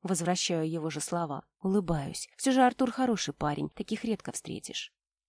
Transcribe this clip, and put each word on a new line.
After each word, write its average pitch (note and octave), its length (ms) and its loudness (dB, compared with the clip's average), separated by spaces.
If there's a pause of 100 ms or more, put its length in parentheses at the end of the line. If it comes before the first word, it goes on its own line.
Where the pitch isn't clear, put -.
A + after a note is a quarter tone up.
возвращаю E3+ 680 0
его D#3+ 220 -4
же D3 80 -6
слова. D#3+ 440 -4 (180)
«Улыбаюсь. E3+ 760 0
Все C4+ 140 2
же C4 100 6
Артур B3 300 6
хороший A#3+ 420 0
парень, D3 360 -2
таких - 360 -6
редко A3 260 -4
встретишь». - 640 -10 (360)